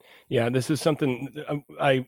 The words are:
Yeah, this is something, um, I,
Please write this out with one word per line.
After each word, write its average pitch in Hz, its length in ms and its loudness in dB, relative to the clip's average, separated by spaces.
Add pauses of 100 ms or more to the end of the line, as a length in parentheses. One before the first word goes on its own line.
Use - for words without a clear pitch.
(280)
Yeah, 120 200 2
this 123 220 0
is 147 100 0
something, 143 680 -2
um, 147 160 -6 (160)
I, 135 280 2